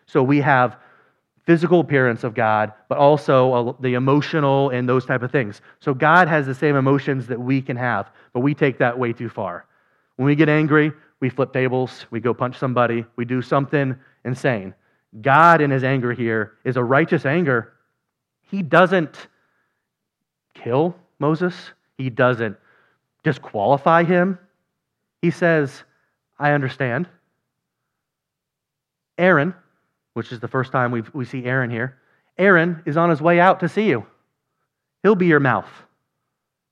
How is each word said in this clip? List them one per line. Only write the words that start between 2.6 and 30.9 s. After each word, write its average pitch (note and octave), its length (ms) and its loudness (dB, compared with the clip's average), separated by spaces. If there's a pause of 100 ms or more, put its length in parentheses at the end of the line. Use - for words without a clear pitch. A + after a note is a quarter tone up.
but C3+ 100 -4
also C#3+ 560 2
a, B2 280 -4
the B2+ 120 -2
emotional C#3 760 0
and B2 160 -4
those B2+ 200 0
type B2+ 160 -4
of B2 80 -8
things. A2 320 -6 (180)
So C#3+ 140 -4
God D#3 340 4
has D3+ 160 0
the C3 100 -6
same D3 220 0
emotions C3+ 520 0
that A#2+ 120 -8
we C3 220 -2
can C3+ 140 -8
have, A#2 340 -4 (240)
but B2 60 -4
we C#3+ 120 0
take C#3+ 260 -2
that B2 200 -2
way A#2+ 160 -2
too A#2 160 -10
far. F2 340 -10 (520)
When C3 100 -2
we C#3+ 80 4
get D3 140 4
angry, D3+ 440 2 (280)
we C3 100 -2
flip C3 220 -4
tables, B2+ 580 -4
we A#2 100 -8
go A2+ 140 -2
punch B2 240 -6
somebody, A#2+ 560 -2
we A#2+ 100 -6
do B2+ 160 -4
something C#3 560 -2 (280)
insane. A#2 500 -4 (480)
God D#3+ 380 6
in C#3+ 100 0
his C3 140 -2
anger B2+ 280 -2
here A2+ 420 -4 (100)
is B2+ 120 -4
a B2 80 -2
righteous D3 400 0
anger. C#3 480 -2 (680)
He G3 180 -10
doesn't E3+ 680 0 (1200)
kill D3+ 440 -4 (220)
Moses. D#3+ 360 -2 (420)
He C3 140 -6
doesn't A#2 480 0 (640)
disqualify C#3+ 840 0
him. F3+ 340 0 (840)
He E3+ 80 0
says, D#3+ 540 -2 (540)
"I D3 140 0
understand." C3+ 560 -4 (2000)
Aaron, F3+ 360 2 (580)
which - 180 -10
is A#2 100 -14
the A#2 80 -10
first C3 220 -6
time B2 220 -2